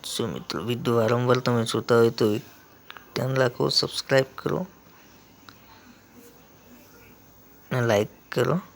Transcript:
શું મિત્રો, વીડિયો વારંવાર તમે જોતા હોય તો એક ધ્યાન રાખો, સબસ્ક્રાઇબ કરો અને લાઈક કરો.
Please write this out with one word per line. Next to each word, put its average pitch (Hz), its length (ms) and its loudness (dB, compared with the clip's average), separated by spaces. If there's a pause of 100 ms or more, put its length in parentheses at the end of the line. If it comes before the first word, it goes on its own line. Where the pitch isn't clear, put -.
શું - 260 -6
મિત્રો, 73 340 -10
વીડિયો 120 340 -2
વારંવાર 123 420 2
તમે 120 240 0
જોતા 117 320 0
હોય 117 160 6
તો 110 220 0
એક 107 100 -4 (680)
ધ્યાન 131 260 -4
રાખો, 131 340 0
સબસ્ક્રાઇબ - 640 0
કરો - 320 -4 (3000)
અને 127 100 -2
લાઈક 110 280 2 (200)
કરો. 139 320 0 (140)